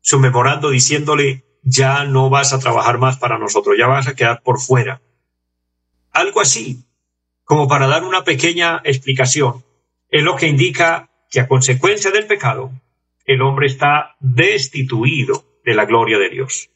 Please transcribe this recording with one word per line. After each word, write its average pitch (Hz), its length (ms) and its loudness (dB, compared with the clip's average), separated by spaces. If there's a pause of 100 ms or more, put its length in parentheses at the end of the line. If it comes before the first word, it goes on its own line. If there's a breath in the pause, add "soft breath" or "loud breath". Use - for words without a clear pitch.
su - 180 2
memorando 135 520 2
diciéndole, 143 720 0 (180)
"Ya 135 420 2
no 135 240 2
vas 135 240 2
a 135 60 -2
trabajar 117 400 0
más 131 200 0
para 113 200 -2
nosotros, 104 400 0
ya 120 80 4
vas 135 220 0
a 139 80 -8
quedar 117 260 0
por 123 180 -2
fuera". 110 400 0 (1080)
Algo 202 300 -2
así, - 420 -2 (640)
como 147 240 2
para 135 180 2
dar 151 160 0
una 185 220 -4
pequeña 170 580 -2
explicación, 135 800 -2 (460)
es 151 140 0
lo 175 100 0
que 165 140 -2
indica 165 640 0 (180)
que - 80 -2
a 127 80 0
consecuencia 139 640 0
del 208 160 0
pecado, 131 460 -4 (520)
el 131 180 2
hombre 139 260 0
está 147 500 -2
destituido 139 1500 -2
de 117 100 0
la 107 100 2
gloria 110 340 2
de 98 120 0
Dios. - 460 -8